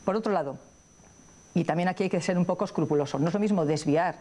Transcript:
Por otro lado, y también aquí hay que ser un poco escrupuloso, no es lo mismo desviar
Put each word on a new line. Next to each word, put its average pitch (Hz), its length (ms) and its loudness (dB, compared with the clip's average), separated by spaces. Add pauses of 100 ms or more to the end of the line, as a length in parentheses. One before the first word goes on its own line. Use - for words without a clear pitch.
Por 190 100 2
otro 220 160 -2
lado, 147 260 -2 (960)
y 170 80 2
también 175 260 0
aquí 185 140 -2
hay 190 80 0
que 180 100 0
ser 180 160 0
un 175 80 2
poco 180 180 -2
escrupuloso, 147 540 0
no 156 120 2
es 160 40 -4
lo 202 60 0
mismo 202 260 2
desviar 156 560 0